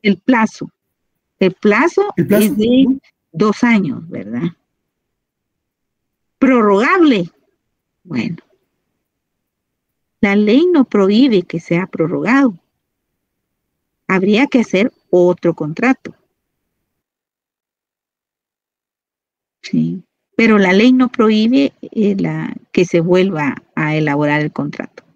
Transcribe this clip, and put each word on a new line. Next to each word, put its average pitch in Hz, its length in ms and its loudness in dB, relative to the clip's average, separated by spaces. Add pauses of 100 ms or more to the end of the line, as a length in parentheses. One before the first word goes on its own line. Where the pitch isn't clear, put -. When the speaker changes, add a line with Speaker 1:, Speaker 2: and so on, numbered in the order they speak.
Speaker 1:
el 202 160 0
plazo. 220 520 -2 (680)
El 185 160 0
plazo 330 600 0
Speaker 2:
¿El 151 100 -2
plazo? 208 180 2
Speaker 1:
es 196 120 -2
de 247 300 2
Speaker 2:
Ujú. 269 140 -2 (300)
Speaker 1:
dos 208 320 -2
años, 196 460 0
¿verdad? 123 480 -10 (1800)
Prorrogable. 247 920 2 (720)
Bueno. 156 340 -6 (1800)
La 202 140 0
ley 214 320 2
no 320 180 2
prohíbe 208 580 2
que 165 180 -8
sea 175 260 -4
prorrogado. 175 720 -2 (1500)
Habría 202 400 0
que 247 120 0
hacer 208 320 -2 (180)
otro 175 440 2
contrato. - 640 -4 (3500)
Sí. 170 400 -4 (340)
Pero 220 220 4
la 185 140 2
ley 226 200 4
no 254 160 2
prohíbe, 226 640 0 (100)
eh, 202 360 -2
la, 160 340 -6 (200)
que 185 120 2
se 170 160 0
vuelva 180 640 -2 (140)
a 156 180 -4
elaborar 147 460 -2
el 151 120 -4
contrato. - 520 -10 (120)